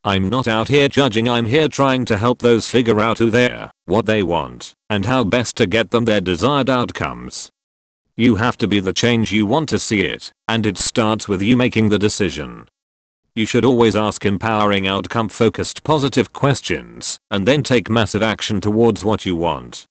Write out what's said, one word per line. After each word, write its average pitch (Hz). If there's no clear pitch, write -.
I'm 95
not 123
out 110
here 139
judging, 117
I'm 120
here 147
trying 131
to 110
help 117
those 120
figure 113
out 110
who 113
they 123
are, 110
what 95
they 107
want, 73
and 101
how 127
best 113
to 117
get 107
them 117
their 104
desired 113
outcomes. 73
You 113
have 117
to 113
be 101
the 92
change 117
you 104
want 135
to 104
see 104
it, 64
and 110
it 101
starts 110
with 98
you 120
making 110
the 104
decision. 73
You 110
should 117
always 117
ask 107
empowering, 101
outcome-focused, 98
positive 135
questions, -
and 98
then 147
take 117
massive 110
action 107
towards 107
what 104
you 90
want. 69